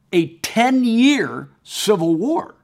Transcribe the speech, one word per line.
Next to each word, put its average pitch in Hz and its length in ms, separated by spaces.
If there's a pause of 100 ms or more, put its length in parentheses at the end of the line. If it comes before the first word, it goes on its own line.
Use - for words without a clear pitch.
(120)
a 170 260
ten-year 233 1120 (140)
civil 165 520
war. 269 480